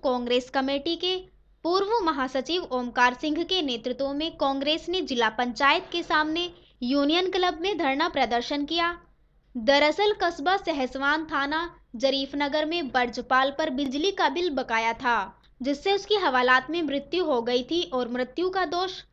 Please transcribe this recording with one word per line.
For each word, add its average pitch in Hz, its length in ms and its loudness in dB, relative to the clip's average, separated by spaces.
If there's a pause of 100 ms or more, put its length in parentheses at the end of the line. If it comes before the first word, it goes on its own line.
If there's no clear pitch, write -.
कांग्रेस 247 460 0
कमेटी 277 460 -2
के 359 200 -2 (500)
पूर्व 392 260 2 (140)
महासचिव 277 680 -2
ओमकार 247 420 2
सिंह 311 300 -2
के 359 180 -2
नेतृत्व 254 520 -4
में 320 240 -4
कांग्रेस 285 520 0
ने 359 140 -2
जिला 240 260 0
पंचायत 254 600 0
के 339 120 -4
सामने 320 460 0 (340)
यूनियन 285 480 2
क्लब 359 300 0
में 392 160 -2
धरना 302 320 0
प्रदर्शन 262 560 0
किया। 339 260 0 (640)
दरअसल 294 680 4
कस्बा 349 360 2
सहसवान 285 680 -2
थाना 302 360 -2 (360)
जरीफनगर 277 680 0
में 311 260 -4
बर्जपाल 254 680 2
पर 311 140 0
बिजली 285 420 -2
का 349 160 2
बिल 339 220 -2
बकाया 226 440 0
था, 240 220 0 (440)
जिससे 285 320 0
उसकी 403 240 0
हवालात 254 520 4
में 339 140 -2
मृत्यु 285 420 -2
हो 254 180 0
गई 247 200 0
थी 330 200 -2
और 247 260 -4
मृत्यु 254 400 -2
का 370 180 0
दोष 359 340 -4 (120)